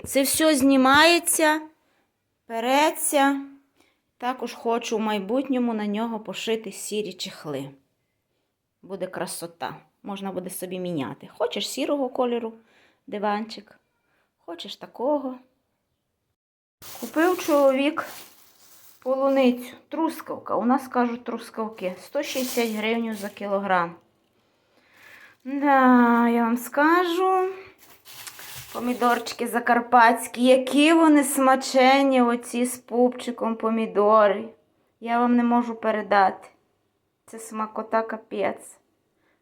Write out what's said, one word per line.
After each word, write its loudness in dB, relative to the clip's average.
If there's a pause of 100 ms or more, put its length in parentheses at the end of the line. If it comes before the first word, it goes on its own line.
Це 0
все 2
знімається, 4 (840)
переться. 0 (760)
Також -6
хочу -4
в -2
майбутньому -2
на -4
нього -4
пошити -8
сірі -8
чехли. -10 (1120)
Буде -10
красота. -10 (280)
Можна -10
буде -8
собі -10
міняти. -8
Хочеш -4
сірого -4
кольору -4 (540)
диванчик, -8 (580)
хочеш -16
такого. -6 (1600)
Купив 0
чоловік 2 (1000)
полуницю. 0 (140)
Трускавка. -6
У -2
нас 0
кажуть -4
трускавки. -10
Сто -6
шістдесят -4
гривень -4
за -8
кілограм. -2 (1500)
Да, 4
я 2
вам 0
скажу. 2 (1300)
Помідорчики -2
закарпатські. 2
Які 4
вони 6
смачені, 4
оці -2
з -6
пупчиком -2
помідори. 2 (500)
Я -2
вам 4
не 4
можу 0
передати. 0 (760)
Це -16
смакота -6
капець. -8 (640)